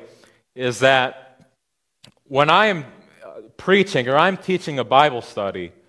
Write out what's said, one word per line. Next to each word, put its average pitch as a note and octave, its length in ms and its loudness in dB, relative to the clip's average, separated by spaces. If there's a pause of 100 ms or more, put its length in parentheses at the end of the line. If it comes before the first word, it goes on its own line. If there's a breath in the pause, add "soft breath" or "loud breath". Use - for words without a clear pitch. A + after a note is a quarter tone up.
(560 soft breath)
is B2 240 -6
that C3 640 0 (800)
when D3 260 0
I G3 160 4
am, F3 180 -4 (400)
uh, - 180 -20 (140)
preaching E3 520 0
or C3+ 80 0
I'm F3+ 200 2
teaching E3+ 440 -6
a A2+ 40 -6
Bible C3 380 2
study, F#2 480 -8 (180)